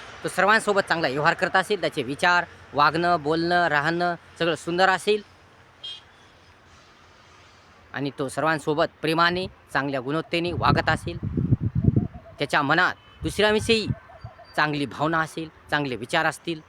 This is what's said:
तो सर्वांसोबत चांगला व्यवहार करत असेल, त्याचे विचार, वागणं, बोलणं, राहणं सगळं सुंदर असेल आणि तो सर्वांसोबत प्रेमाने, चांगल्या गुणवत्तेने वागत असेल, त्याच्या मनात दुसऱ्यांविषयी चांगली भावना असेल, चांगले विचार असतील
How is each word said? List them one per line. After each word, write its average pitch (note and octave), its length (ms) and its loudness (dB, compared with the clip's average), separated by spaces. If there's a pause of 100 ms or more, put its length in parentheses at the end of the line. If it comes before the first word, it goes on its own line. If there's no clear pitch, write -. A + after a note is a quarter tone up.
(240)
तो E3+ 40 -4
सर्वांसोबत G3 540 2
चांगला E3 260 0
व्यवहार D3 260 2
करत F3 220 -2
असेल, F#3+ 260 0
त्याचे D3+ 220 -2
विचार, E3+ 420 2 (280)
वागणं, D#3 500 2
बोलणं, E3+ 440 2
राहणं E3 480 0 (240)
सगळं E3 160 0
सुंदर F3 340 0
असेल G#3 320 0 (2750)
आणि C3+ 260 -6
तो C#3 100 -4
सर्वांसोबत D#3 580 0 (140)
प्रेमाने, E3+ 440 0 (280)
चांगल्या C#3 260 -2
गुणवत्तेने D#3+ 520 -4
वागत D#3 380 2
असेल, D#3+ 280 -2 (1200)
त्याच्या D3 220 2
मनात D3+ 340 2 (280)
दुसऱ्यांविषयी G#3+ 640 2 (680)
चांगली D3+ 300 0
भावना D3 340 -2
असेल, D#3+ 300 -6 (220)
चांगले D3 240 0
विचार D#3 300 0
असतील D#3 440 -6